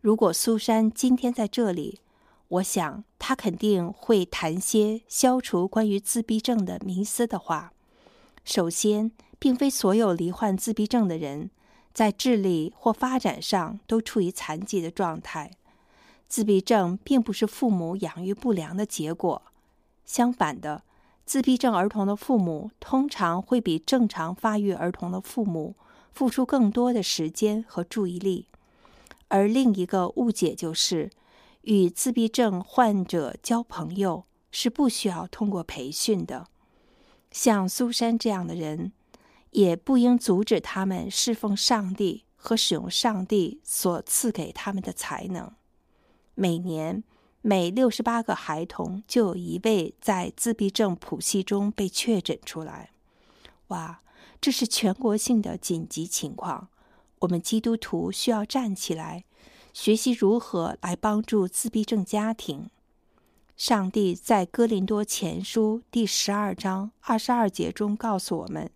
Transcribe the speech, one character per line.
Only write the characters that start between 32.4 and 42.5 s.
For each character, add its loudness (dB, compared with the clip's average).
患 2
者 -4
交 0
朋 -8
友 -2
是 -2
不 2
需 -2
要 -6
通 -4
过 -4
培 -10
训 0
的。 -10
像 2
苏 -2
珊 0
这 0
样 -2
的 -6
人， -6
也 4
不 2
应 6
阻 2
止 2
他 -4
们 -4
侍 0
奉 -2
上 0
帝 -2
和 -2